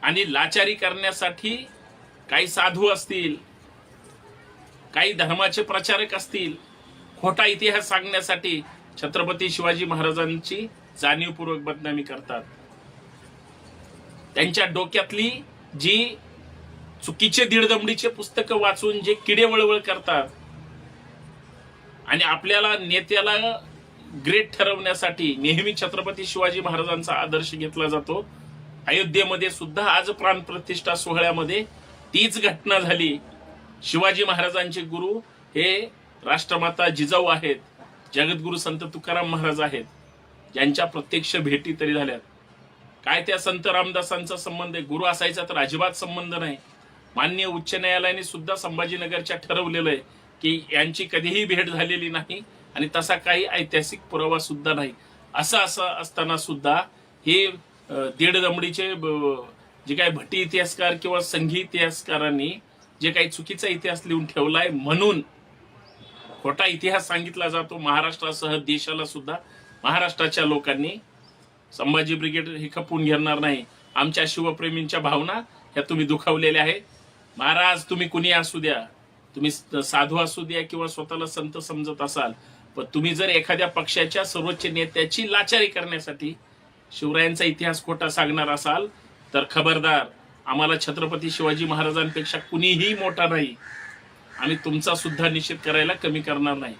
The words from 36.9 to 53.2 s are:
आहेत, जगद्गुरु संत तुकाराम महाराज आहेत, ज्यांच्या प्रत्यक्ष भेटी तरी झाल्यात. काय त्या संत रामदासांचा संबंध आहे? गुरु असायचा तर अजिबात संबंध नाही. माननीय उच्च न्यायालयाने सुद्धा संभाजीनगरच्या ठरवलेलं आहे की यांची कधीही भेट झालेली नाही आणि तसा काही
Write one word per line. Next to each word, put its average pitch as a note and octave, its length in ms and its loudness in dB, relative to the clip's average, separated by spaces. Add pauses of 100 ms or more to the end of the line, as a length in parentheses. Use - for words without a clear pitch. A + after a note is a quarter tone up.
आहेत, D#3 320 2 (580)
जगद्गुरु D#3+ 420 0
संत D#3+ 240 -4
तुकाराम E3 480 -4
महाराज D#3 320 0
आहेत, C#3+ 240 -2 (720)
ज्यांच्या C#3+ 300 4
प्रत्यक्ष E3 520 -4
भेटी D3 440 0
तरी D3+ 140 0
झाल्यात. C3 260 -2 (840)
काय E3 220 0
त्या F#3+ 120 0
संत F3+ 280 -2
रामदासांचा F3+ 720 0
संबंध F3 400 -8
आहे? D#3+ 80 -6
गुरु D3+ 200 -4
असायचा F3 440 0
तर F3 100 -2
अजिबात D#3 320 0
संबंध F3 440 -8
नाही. D#3+ 220 -4 (600)
माननीय F3 280 0
उच्च E3+ 300 -4
न्यायालयाने F#3 500 0
सुद्धा F3+ 300 -6
संभाजीनगरच्या E3+ 840 -4
ठरवलेलं E3+ 520 -2
आहे C#3 100 2 (440)
की D#3+ 300 0
यांची D#3+ 400 0
कधीही F3 320 0
भेट F3+ 240 2
झालेली E3+ 400 -2
नाही E3 320 -6 (340)
आणि D3+ 220 -2
तसा E3 180 0
काही F3+ 300 2